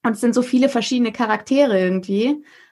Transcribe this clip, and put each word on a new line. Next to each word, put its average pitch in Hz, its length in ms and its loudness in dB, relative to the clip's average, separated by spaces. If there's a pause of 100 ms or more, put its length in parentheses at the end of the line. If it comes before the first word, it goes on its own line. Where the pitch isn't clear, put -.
Und 233 100 0
es - 80 -6
sind 233 140 2
so 247 80 2
viele 254 260 2
verschiedene 240 420 -2
Charaktere 220 680 0
irgendwie. 196 640 -2 (280)